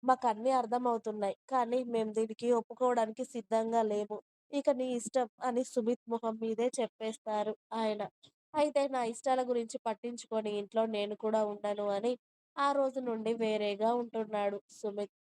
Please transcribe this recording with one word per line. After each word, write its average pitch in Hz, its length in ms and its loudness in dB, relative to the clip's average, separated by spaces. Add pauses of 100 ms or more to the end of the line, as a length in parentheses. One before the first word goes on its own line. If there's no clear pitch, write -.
"మాకన్నీ 247 500 2
అర్థమవుతున్నాయి. 233 800 0 (120)
కానీ 247 380 2
మేం 226 280 0
దీనికి 220 400 -2
ఒప్పుకోవడానికి 233 720 0
సిద్ధంగా 226 580 0
లేము. 208 340 -2 (340)
ఇక 285 200 2
నీ 254 220 2
ఇష్టం" 240 340 -2 (140)
అని 247 240 0
సుమిత్ 240 420 -2
మొహం 226 300 -4
మీదే 226 360 -2
చెప్పేస్తారు 220 800 -4 (200)
ఆయన. 220 280 -2 (520)
అయితే 294 340 2
"నా 262 200 -2
ఇష్టాల 254 380 0
గురించి 240 360 -2
పట్టించుకొని 220 760 -4
ఇంట్లో 208 320 0
నేను 208 280 -2
కూడా 220 280 2
ఉండను" 208 440 -2
అని 208 240 0 (440)
ఆ 277 140 4
రోజు 269 300 2
నుండి 226 360 -2
వేరేగా 214 580 0
ఉంటున్నాడు 214 600 -2 (160)
సుమిత్. 208 420 -6 (140)